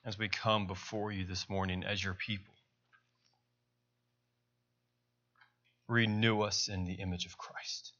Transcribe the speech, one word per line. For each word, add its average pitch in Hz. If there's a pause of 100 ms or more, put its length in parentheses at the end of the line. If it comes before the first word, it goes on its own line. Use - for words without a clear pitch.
as 107
we 107
come 107
before 104
you 98
this 90
morning 95
as 98
your 95
people, 95 (3250)
renew 110
us 101
in 92
the 90
image 90
of 92
Christ. -